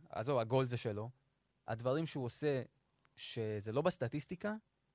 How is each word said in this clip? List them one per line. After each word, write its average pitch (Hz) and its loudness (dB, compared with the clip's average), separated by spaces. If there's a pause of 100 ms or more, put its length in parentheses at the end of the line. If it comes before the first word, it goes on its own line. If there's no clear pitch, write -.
(100)
עזוב, 123 2
הגול 127 4
זה 123 -2
שלו, 110 -2 (580)
הדברים 127 2
שהוא 143 -4
עושה, 135 0 (540)
שזה 107 -4
לא 135 2
בסטטיסטיקה, 175 -2 (400)